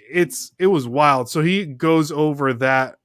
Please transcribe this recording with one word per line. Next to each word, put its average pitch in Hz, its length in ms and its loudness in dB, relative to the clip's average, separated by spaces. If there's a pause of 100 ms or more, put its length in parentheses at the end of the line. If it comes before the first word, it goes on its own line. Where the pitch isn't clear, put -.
(120)
it's, 170 480 -2
it 185 80 2
was 147 200 0
wild. 131 420 2
So 160 120 -2
he 185 240 0
goes 160 460 0
over 143 440 0
that, 131 500 0